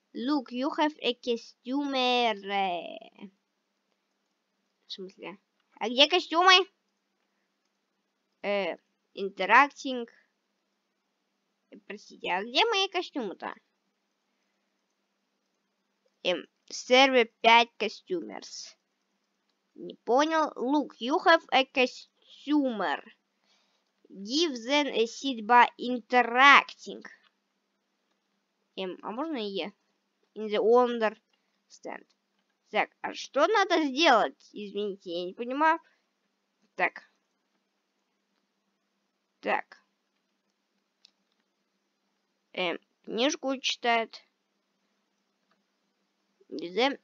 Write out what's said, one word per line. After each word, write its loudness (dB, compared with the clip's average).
Look, -4
you -4
have 0
a -2
customer. -2
В -16
смысле? -16
А -6
где 4
костюмы? 4
Э, -4
interacting. 2
Э, -20
простите, -14
а -2
где 0
мои 0
костюмы-то? -8
Эм, -4
сервер 4
пять 6
customers. -10
Не -16
понял. 0
Look, -2
you -2
have 4
a 4
customer. -4
Give -2
them 2
a 0
seat -6
by 6
interacting. 4
Эм, -8
а -10
можно -8
и -6
я? -6
In -8
the 0
understand. 0
Так, -2
а -8
что -2
надо 2
сделать? 2
Извините, -8
я -6
не -10
понимаю. -2
Так. -6
Так. -6
Эм, -4
книжку -2
читает. -4
Then -4